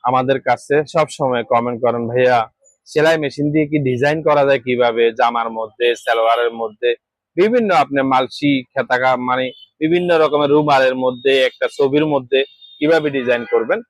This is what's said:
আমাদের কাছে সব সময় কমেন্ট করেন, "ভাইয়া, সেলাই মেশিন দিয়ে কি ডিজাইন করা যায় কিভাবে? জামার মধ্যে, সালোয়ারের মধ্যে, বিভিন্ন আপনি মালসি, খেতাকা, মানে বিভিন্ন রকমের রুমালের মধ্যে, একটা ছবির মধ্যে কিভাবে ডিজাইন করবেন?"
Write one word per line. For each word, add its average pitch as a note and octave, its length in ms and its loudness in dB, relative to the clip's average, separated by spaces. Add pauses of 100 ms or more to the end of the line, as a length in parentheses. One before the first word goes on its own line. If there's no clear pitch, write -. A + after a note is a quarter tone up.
আমাদের B2+ 380 0
কাছে C#3+ 420 0 (100)
সব D#3 180 2
সময় B2+ 340 -2
কমেন্ট A#2+ 360 -2
করেন, A#2+ 280 -2
"ভাইয়া, B2 420 0 (340)
সেলাই D#3+ 340 0
মেশিন D3 340 -4
দিয়ে D#3 140 0
কি D3+ 120 -4
ডিজাইন C#3 440 -2
করা D3 220 2
যায় C#3 140 2
কিভাবে? A#2+ 540 0
জামার A#2 380 -2
মধ্যে, A2+ 460 -4
সালোয়ারের A#2 560 0
মধ্যে, A#2 420 -4 (400)
বিভিন্ন G#3+ 400 0
আপনি C#3 280 0
মালসি, C3 600 0
খেতাকা, B2+ 540 -2
মানে B2+ 340 -4 (300)
বিভিন্ন E3+ 380 0
রকমের D3 320 2
রুমালের C#3 440 2
মধ্যে, B2+ 500 0
একটা B2 240 -4 (100)
ছবির C#3+ 280 2
মধ্যে C3+ 380 0 (340)
কিভাবে D3+ 320 0
ডিজাইন A#2+ 400 -2
করবেন?" A#2+ 400 -2